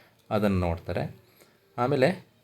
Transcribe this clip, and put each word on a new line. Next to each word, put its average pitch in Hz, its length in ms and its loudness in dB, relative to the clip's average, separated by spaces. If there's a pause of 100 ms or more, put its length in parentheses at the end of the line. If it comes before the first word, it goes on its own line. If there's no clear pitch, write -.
(300)
ಅದನ್ನು 101 300 2
ನೋಡ್ತಾರೆ. 85 560 -4 (640)
ಆಮೇಲೆ 135 460 0 (200)